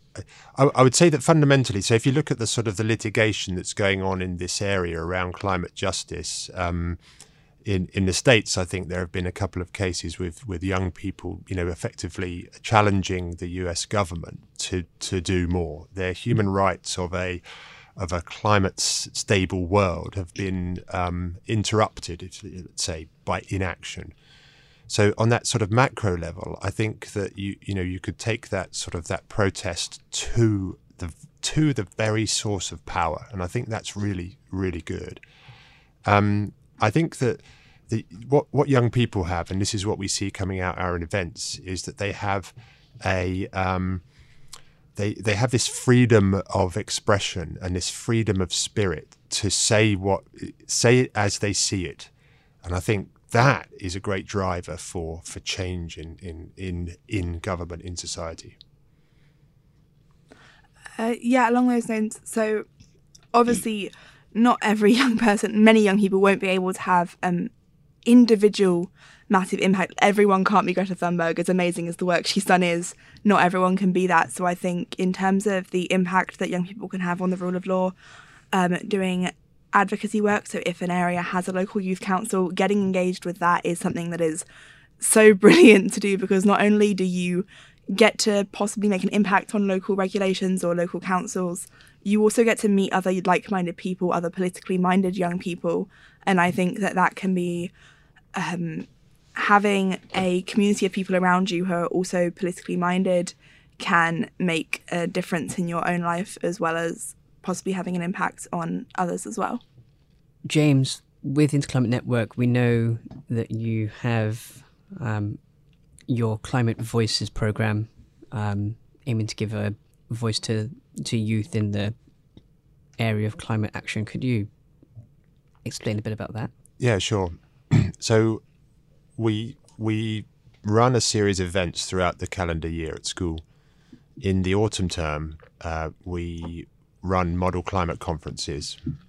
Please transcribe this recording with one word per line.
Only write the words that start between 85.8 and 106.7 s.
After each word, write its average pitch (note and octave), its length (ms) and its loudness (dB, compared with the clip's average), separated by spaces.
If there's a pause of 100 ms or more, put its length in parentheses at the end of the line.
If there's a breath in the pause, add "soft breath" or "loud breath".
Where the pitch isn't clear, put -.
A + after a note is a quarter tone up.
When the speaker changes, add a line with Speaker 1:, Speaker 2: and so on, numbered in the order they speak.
Speaker 2:
to G#3 60 -4
do, G3+ 180 2
because F#3+ 280 2
not G3+ 160 6
only G#3 320 4
do F#3+ 120 0
you F3+ 400 -2 (500 loud breath)
get G#3+ 220 4
to G3+ 340 0
possibly G#3 360 -2
make F#3+ 160 2
an G3 60 0
impact G3 460 2
on G3+ 120 2
local F#3+ 280 -2
regulations F#3+ 680 0
or F3 120 0
local F3 240 -2
councils, F3+ 680 -4 (360 soft breath)
you G#3 180 2
also G#3+ 220 4
get A3+ 160 4
to G#3+ 100 2
meet G3 240 4
other F#3 200 0 (120)
like-minded F3+ 520 0
people, F#3 340 -4
other E3+ 180 -2
politically F3+ 480 -4
minded F#3 400 2
young F3+ 220 -2
people. F3 500 -4 (360 soft breath)
And F#3+ 140 4
I F3 120 4
think F3+ 280 0
that F#3+ 160 -2
that F3+ 200 2
can F#3+ 180 -2
be, F3 380 -2 (640 soft breath)
um, E3+ 520 -4 (460)
having G3+ 640 2 (160)
a F#3 300 0
community G3+ 420 2
of F#3 60 0
people F#3+ 240 -2
around F3+ 360 2
you F3 140 -2
who F#3 80 -2
are E3+ 140 0
also F3+ 420 0
politically F3 460 -6
minded F3+ 580 0 (440 soft breath)
can E3 600 2
make E3 540 -2
a E3+ 160 -2
difference F3+ 500 -4
in F3 100 -2
your E3+ 220 -2
own F3 120 0
life, E3+ 420 -4
as F3 160 -4
well E3 160 0